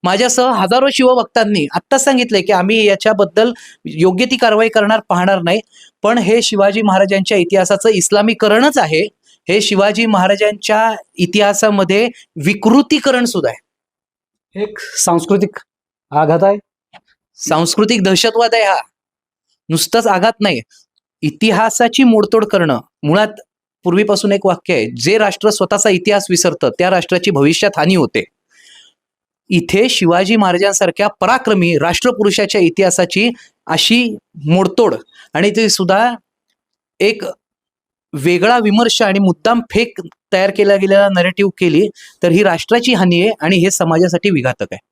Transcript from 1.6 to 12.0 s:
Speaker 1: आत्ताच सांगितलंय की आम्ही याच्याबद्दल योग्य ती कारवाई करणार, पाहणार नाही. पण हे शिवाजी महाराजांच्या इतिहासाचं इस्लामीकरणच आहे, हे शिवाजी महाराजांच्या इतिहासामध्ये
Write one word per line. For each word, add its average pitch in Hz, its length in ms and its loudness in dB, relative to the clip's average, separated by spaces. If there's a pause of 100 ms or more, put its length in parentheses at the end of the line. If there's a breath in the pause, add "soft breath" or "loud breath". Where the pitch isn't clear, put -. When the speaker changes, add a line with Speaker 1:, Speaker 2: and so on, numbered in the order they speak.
Speaker 1:
आत्ताच - 320 -2
सांगितलंय 247 380 0
की 185 100 -4
आम्ही 208 340 0
याच्याबद्दल 208 680 0 (320 loud breath)
योग्य 180 400 0
ती 254 120 -4
कारवाई 220 320 2
करणार, 220 300 0 (100)
पाहणार 185 320 0
नाही. 175 180 -2 (420 soft breath)
पण 233 160 0
हे 220 240 2
शिवाजी 202 400 0
महाराजांच्या 196 560 0
इतिहासाचं 190 520 0
इस्लामीकरणच 220 880 0
आहे, 165 300 0 (420 soft breath)
हे 202 120 2
शिवाजी 208 440 0
महाराजांच्या 214 920 0 (200)
इतिहासामध्ये 202 920 0 (360 loud breath)